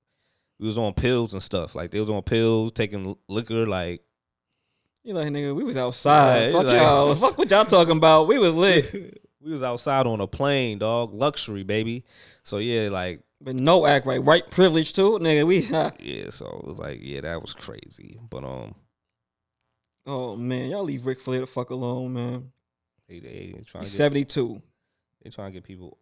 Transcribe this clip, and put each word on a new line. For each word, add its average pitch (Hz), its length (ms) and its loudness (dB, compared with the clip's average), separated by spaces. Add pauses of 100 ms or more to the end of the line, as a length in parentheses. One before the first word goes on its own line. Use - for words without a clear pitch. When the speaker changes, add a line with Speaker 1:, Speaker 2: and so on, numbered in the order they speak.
(580)
Speaker 1:
we 107 80 -8
was 110 120 -4
on 104 160 -2
pills 120 400 0
and 95 80 -10
stuff. 87 320 -6
Like, 85 160 -10
they 104 100 -4
was 107 100 -4
on 101 120 -4
pills, 113 500 0
taking 101 340 -6
l-, 101 120 -10 (100)
liquor, 113 380 -4
like," 87 360 -6 (1040)
Speaker 2:
You 226 100 -10
like, 156 140 -4
"Nigga, 143 260 -4
we 208 100 -6
was 226 120 -6
outside. 127 720 4
Speaker 1:
Yeah, 139 60 2
Speaker 2:
Fuck 170 140 2
Speaker 1:
like, 123 140 6
Speaker 2:
y'all. 143 340 6
Fuck 233 240 2
what 247 120 0
y'all 208 140 6
talking 170 320 6
about. 156 320 8
We 262 100 4
was 175 160 4
lit." 175 680 2
Speaker 1:
<laughs> - 40 -20 (160)
We 151 120 -10
was 139 100 -6
outside 131 460 0
on 110 120 -2
a 98 60 -4
plane, 131 520 -2
dog. 113 360 -2
Luxury, 110 480 -4
baby. 110 400 -4 (400)
So, - 160 -8
yeah, 113 320 -2
like, 90 320 -6 (180)
Speaker 2:
But 131 140 -10
no 151 320 4
act 143 180 4
right. 131 180 -2
White 160 280 4
privilege, 165 420 2
too, 202 280 2
nigga. 156 260 2
We, 180 140 4
<laughs> 147 400 -4
Speaker 1:
Yeah, 52 300 -12
so - 300 -12
it - 60 -16
was - 140 -12
like, 71 200 -10
yeah, 69 200 -12
that 82 200 -8
was - 140 -14
crazy. - 640 -20 (100)
But, 65 160 -12
um, 64 300 -12 (1300)
Speaker 2:
Oh, 127 300 -8
man. 127 340 -6
Y'all 202 120 -6
leave 139 240 -8
Ric 131 140 -4
Flair 127 200 -6
the 127 60 -6
fuck 123 240 -8
alone, 127 440 -6
man. 123 360 -8 (580)
Speaker 1:
they, - 120 -20
they 92 440 -16
trying - 200 -18
Speaker 2:
He's - 80 -8
Speaker 1:
to - 40 -6
get, 147 80 2
Speaker 2:
seventy-two. 135 560 -2 (640)
Speaker 1:
they - 80 -20
trying 98 220 -16
to 92 40 -18
get 87 80 -20
people 92 380 -20